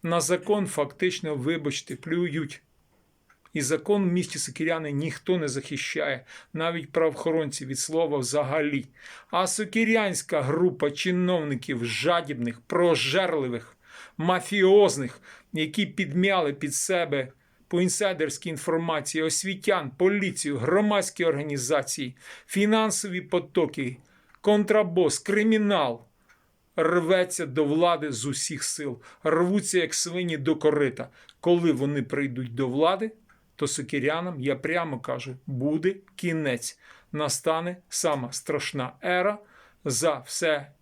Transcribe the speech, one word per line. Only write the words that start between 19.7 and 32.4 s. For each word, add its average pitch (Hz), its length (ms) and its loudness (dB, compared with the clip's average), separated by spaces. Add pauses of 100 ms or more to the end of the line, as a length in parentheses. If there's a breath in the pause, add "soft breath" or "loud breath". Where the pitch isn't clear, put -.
поліцію, 185 600 2
громадські 190 680 2
організації, 143 880 -2 (300 loud breath)
фінансові 208 760 0
потоки, 151 760 -2 (440 soft breath)
контрабос, 208 760 4
кримінал, 202 840 2 (760 soft breath)
рветься 175 680 2
до 147 200 2
влади 156 460 2
з 117 140 -6
усіх 139 380 -6
сил, 135 380 -8 (220 loud breath)
рвуться, 180 560 2
як 160 140 -2
свині, 170 440 -2
до 151 180 2
корита. 147 540 2 (300 loud breath)
Коли 175 320 4
вони 139 320 0
прийдуть 127 520 -4